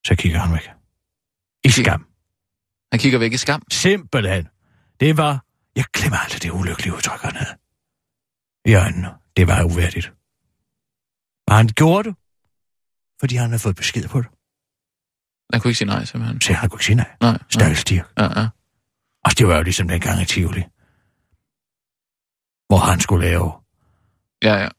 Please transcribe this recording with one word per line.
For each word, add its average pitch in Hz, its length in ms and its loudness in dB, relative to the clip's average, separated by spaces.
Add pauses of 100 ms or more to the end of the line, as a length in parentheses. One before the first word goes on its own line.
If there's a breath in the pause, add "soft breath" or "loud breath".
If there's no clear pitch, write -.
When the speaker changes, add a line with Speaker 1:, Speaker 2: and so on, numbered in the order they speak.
Speaker 1:
Så 87 80 4
kigger 85 240 -2
han 87 140 0
væk. - 160 -6 (920)
I - 40 6
Speaker 2:
Kig- 127 40 8 (140)
Speaker 1:
skam. - 220 -2 (840)
Speaker 2:
Han 117 80 -2
kigger 127 200 2
væk 113 140 0
i 120 40 -4
skam? 147 240 -4 (100)
Speaker 1:
Simpelthen. 117 760 -2 (520)
Det 156 180 2
var, 147 280 -2 (300)
jeg 131 180 -2
glemmer 101 240 -2
aldrig - 260 -8
det 85 80 -6
ulykkelige 90 440 -6
udtryk, - 260 -6
han - 140 -8
havde - 220 -8 (1080)
i 107 80 6
øjnene. 87 360 2 (280)
Det 90 100 4
var 92 160 2
uværdigt. 85 500 -2 (1300)
Og 104 100 4
han 113 100 6
gjorde 175 420 2
det, 185 60 -10 (1040)
fordi 123 160 -2
han 120 140 0
havde 117 100 -2
fået 98 160 -2
besked - 320 -6
på 123 140 -2
det. 120 80 -8 (1200)
Speaker 2:
Han 120 80 0
kunne 123 80 0
ikke 117 80 -2
sige 104 100 -4
nej, - 180 -4
simpelthen. 117 360 -8
Speaker 1:
Så - 120 0
han - 160 -2
kunne - 80 -10
ikke - 80 -4
sige 110 100 4
nej. 123 140 2 (120)
Speaker 2:
Nej, 117 100 4
nej. - 80 -2 (100)
Speaker 1:
Stakkels 82 340 2
Dirch. - 340 -2
Speaker 2:
Ja, - 60 2 (180)
ja. 113 60 0 (800)
Speaker 1:
Og - 120 2
det 110 100 6
var 85 100 6
jo 76 60 2
ligesom 87 240 -2
dengang 90 340 -2
i 87 40 0
Tivoli, 90 380 -2 (2000)
hvor 98 100 4
han 87 220 2
skulle 87 280 0
lave 85 240 0 (920)
Speaker 2:
Ja, 107 120 4
ja. 98 240 -4